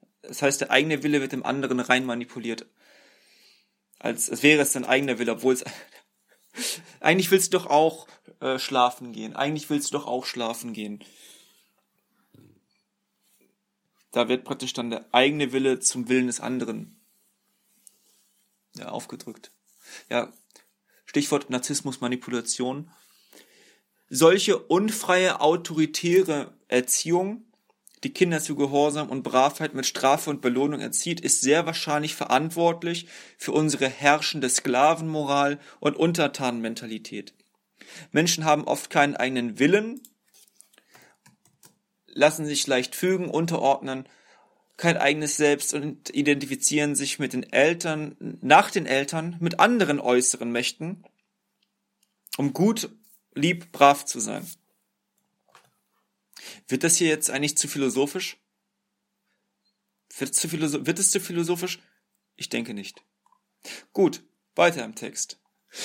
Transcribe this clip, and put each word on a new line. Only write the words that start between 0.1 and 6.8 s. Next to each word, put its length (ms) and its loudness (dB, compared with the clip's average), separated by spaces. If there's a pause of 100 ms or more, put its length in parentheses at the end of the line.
Das 200 -14
heißt, 200 2
der 100 -6
eigene 320 2
Wille 180 2
wird 100 -6
dem 140 -6
anderen 340 -2
rein 260 2
manipuliert. 600 -8 (1300)
Als, 300 -4
als 140 -4
wäre 200 8
es 100 0
sein 120 -6
eigener 340 0
Wille, 140 -2
obwohl 200 2
es, 100 -6 (800)
<laughs> 560 -10